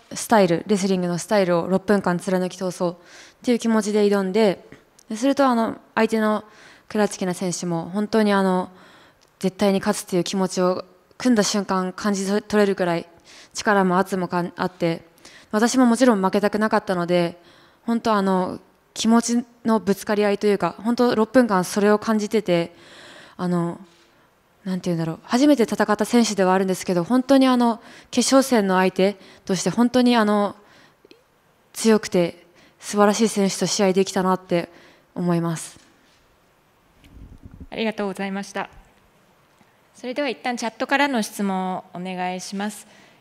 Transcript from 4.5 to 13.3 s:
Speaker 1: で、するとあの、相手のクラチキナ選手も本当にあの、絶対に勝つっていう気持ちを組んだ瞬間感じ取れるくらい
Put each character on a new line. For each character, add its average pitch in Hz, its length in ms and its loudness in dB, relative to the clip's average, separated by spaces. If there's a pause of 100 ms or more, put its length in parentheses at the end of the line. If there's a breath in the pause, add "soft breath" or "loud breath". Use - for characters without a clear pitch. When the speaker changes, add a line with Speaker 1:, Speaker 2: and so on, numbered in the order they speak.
Speaker 1:
で、 220 80 -10
す 233 100 -2
る 277 80 2
と 277 120 2
あ 254 80 2
の、 226 240 -2 (160)
相 220 140 2
手 220 120 -2
の 214 240 0 (440 loud breath)
ク 214 100 -4
ラ 208 100 2
チ - 100 -14
キ 196 60 -6
ナ 180 80 -2
選 175 200 -6
手 - 120 -8
も 170 240 -4
本 202 200 -4
当 220 140 2
に 208 100 2
あ 196 100 2
の、 185 280 0 (680 soft breath)
絶 185 160 -4
対 202 160 2
に 196 80 0
勝 208 160 -2
つ - 60 -10
っ - 40 -20
て 190 100 -4
い 175 40 2
う 170 40 -2
気 196 120 -6
持 190 120 0
ち 190 120 -6
を 180 240 0 (320)
組 254 160 0
ん - 20 4
だ 208 80 4
瞬 196 220 -2
間 185 280 -4
感 208 200 -4
じ 190 140 -4
取 208 160 -2 (100)
れ 208 140 4
る 196 100 -2
く 190 80 -2
ら 170 140 -2
い 175 100 -10 (440 loud breath)